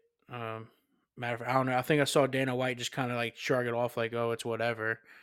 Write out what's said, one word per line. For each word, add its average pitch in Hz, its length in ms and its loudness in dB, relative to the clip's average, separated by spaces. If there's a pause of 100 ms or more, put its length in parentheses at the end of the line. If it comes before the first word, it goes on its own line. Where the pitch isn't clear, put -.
(280)
Um, 113 400 -8 (480)
matter 120 180 -4
of 113 60 -8
fact, 120 100 -6
I 131 40 2
don't 131 120 4
know. 127 120 2
I 123 40 0
think 151 180 4
I 139 40 6
saw 135 220 4
Dana 131 300 0
White 127 220 -2
just 120 140 -6
kinda, 123 220 -2
like, 117 220 -4
shrug 127 300 0
it 117 80 -2
off 120 220 0
like, 117 180 -2
"Oh, 117 180 0
it's 113 120 -6
whatever." 113 560 -2 (220)